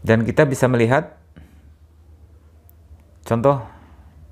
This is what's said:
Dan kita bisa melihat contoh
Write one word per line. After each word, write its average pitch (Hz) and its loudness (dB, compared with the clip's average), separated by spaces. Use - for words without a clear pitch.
Dan 113 0
kita 117 0
bisa 131 0
melihat 123 0
contoh 117 0